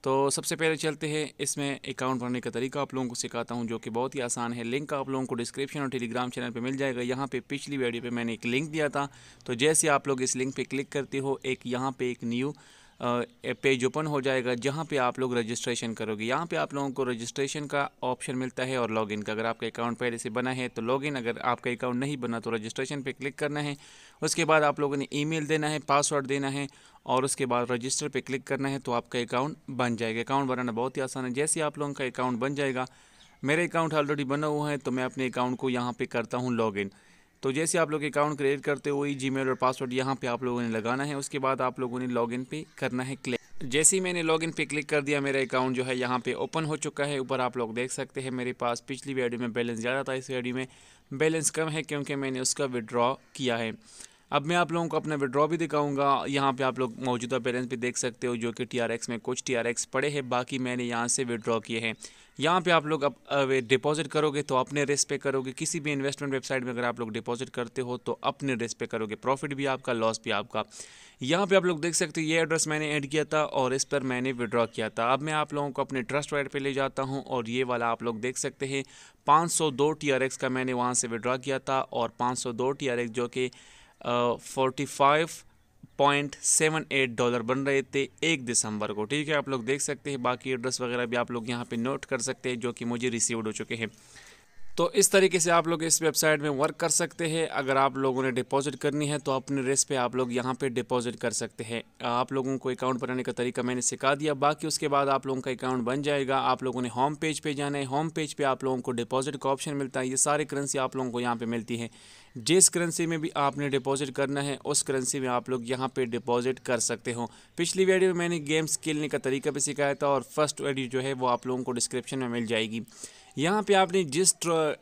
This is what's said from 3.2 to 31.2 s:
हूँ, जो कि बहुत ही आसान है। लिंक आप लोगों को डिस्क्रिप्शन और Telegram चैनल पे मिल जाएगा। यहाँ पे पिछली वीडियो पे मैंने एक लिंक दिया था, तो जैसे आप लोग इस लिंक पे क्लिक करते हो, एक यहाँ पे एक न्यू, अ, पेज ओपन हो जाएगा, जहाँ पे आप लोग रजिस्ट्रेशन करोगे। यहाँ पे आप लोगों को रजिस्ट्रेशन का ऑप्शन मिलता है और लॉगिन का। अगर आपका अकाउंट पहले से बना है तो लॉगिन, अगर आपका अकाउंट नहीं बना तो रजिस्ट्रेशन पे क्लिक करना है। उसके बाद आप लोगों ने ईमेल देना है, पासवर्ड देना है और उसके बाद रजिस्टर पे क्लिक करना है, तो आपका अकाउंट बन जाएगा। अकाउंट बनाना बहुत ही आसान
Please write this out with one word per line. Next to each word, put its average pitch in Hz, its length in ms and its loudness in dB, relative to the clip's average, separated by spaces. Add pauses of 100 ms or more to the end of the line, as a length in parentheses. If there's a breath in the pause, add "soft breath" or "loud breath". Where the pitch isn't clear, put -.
हूँ, 120 120 -2
जो 113 120 -4
कि - 100 -8
बहुत 123 260 -2
ही 139 40 -4
आसान 120 340 -2
है। 120 100 -6
लिंक 139 300 -4
आप 135 160 -2
लोगों 131 160 0
को 123 100 -2
डिस्क्रिप्शन 139 460 -4
और 135 80 -2
Telegram 123 400 -2
चैनल 123 200 -6
पे 113 100 -6
मिल 131 180 -4
जाएगा। 131 240 -2
यहाँ 127 260 -2
पे 127 120 -4
पिछली 143 380 -6
वीडियो 120 260 0
पे 120 60 -4
मैंने 117 240 -2
एक 107 120 -8
लिंक 135 240 2
दिया 151 200 0
था, 139 180 -2 (380 loud breath)
तो 127 100 -2
जैसे 151 320 4
आप 143 200 4
लोग 135 140 0
इस 127 140 0
लिंक 131 200 -2
पे 131 80 -4
क्लिक 139 260 -4
करते 139 280 -4
हो, 135 280 -2
एक 131 200 -2
यहाँ 123 340 -2
पे 123 120 0
एक 117 120 -6
न्यू, 123 300 0 (480 loud breath)
अ, 120 200 0 (240)
पेज 131 400 2
ओपन 151 200 0
हो 147 160 0
जाएगा, 127 340 0
जहाँ 139 300 -2
पे 147 120 -2
आप 123 220 2
लोग 123 180 0
रजिस्ट्रेशन 117 560 -2
करोगे। 107 320 -4
यहाँ 139 200 0
पे 170 100 -4
आप 151 180 -2
लोगों 139 180 -2
को 131 120 -2
रजिस्ट्रेशन 127 600 -4
का 139 240 -2 (140)
ऑप्शन 127 320 -4
मिलता 127 280 -2
है 131 140 -2
और 117 140 0
लॉगिन 107 300 0
का। 107 120 -4
अगर 110 120 -2
आपका 113 220 -2
अकाउंट 117 300 -4
पहले 120 200 -2
से 117 120 -6
बना 127 220 -2
है 127 160 -4
तो 117 140 -6
लॉगिन, 135 340 0
अगर 117 220 -4
आपका 123 340 0
अकाउंट 120 240 -2
नहीं 139 220 -2
बना 117 220 -2
तो 113 100 -6
रजिस्ट्रेशन 117 520 -4
पे 127 100 -6
क्लिक 131 240 -6
करना 147 240 -2
है। 147 180 -4 (440 loud breath)
उसके 160 240 2
बाद 156 180 6
आप 147 160 2
लोगों 143 180 0
ने 139 160 -2
ईमेल 151 340 0
देना 156 200 2
है, 156 120 -2
पासवर्ड 143 460 2
देना 139 240 0
है 139 180 -4 (380 loud breath)
और 127 200 2
उसके 139 200 0
बाद 123 260 0
रजिस्टर 127 360 -2
पे 139 140 -2
क्लिक 127 220 -6
करना 139 260 -2
है, 139 100 -2
तो 131 120 -6
आपका 120 280 -2
अकाउंट 123 380 -2 (120)
बन 123 260 0
जाएगा। 113 260 -2
अकाउंट 135 260 0
बनाना 123 240 0
बहुत 120 260 -2
ही 143 40 -2
आसान 131 240 -4